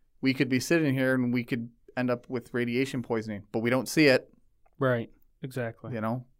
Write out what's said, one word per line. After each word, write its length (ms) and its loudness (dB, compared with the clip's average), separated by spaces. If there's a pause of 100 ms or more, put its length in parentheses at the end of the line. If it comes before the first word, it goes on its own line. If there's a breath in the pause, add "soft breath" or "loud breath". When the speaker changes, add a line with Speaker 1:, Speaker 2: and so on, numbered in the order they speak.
(200 soft breath)
Speaker 1:
we 140 0
could 140 0
be 120 2
sitting 340 2
here 200 2
and 180 0
we 120 0
could 260 -6 (260)
end 140 0
up 180 -4
with 260 -8
radiation 480 -2
poisoning, 480 -4
but 100 -2
we 100 0
don't 180 0
see 180 4
it. 220 6 (500)
Speaker 2:
Right. 320 0 (320)
Exactly. 520 -8
Speaker 1:
You 80 -6
know? 220 -4 (160)